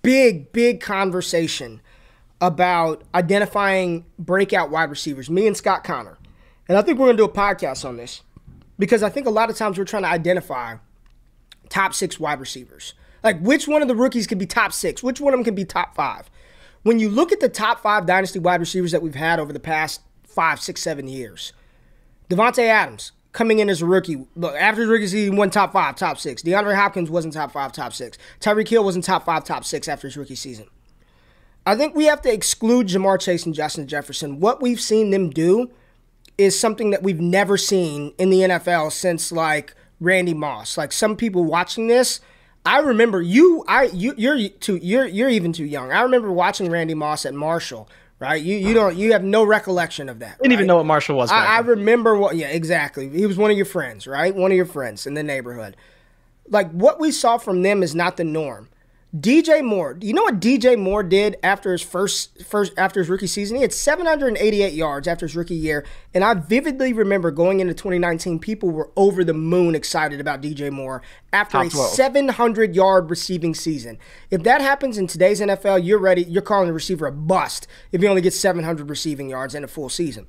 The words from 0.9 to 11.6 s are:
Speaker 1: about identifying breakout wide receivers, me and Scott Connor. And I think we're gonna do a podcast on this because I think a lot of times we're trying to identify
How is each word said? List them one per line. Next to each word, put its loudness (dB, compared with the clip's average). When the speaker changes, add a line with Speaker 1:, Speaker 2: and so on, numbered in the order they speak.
Speaker 1:
about 0
identifying 0
breakout 0
wide 0
receivers, -10
me 2
and 2
Scott -2
Connor. -8
And 4
I 6
think 0
we're 6
gonna 6
do 6
a -4
podcast -2
on -10
this -16
because 2
I 0
think -6
a 0
lot 2
of -8
times -2
we're -4
trying -4
to -2
identify -2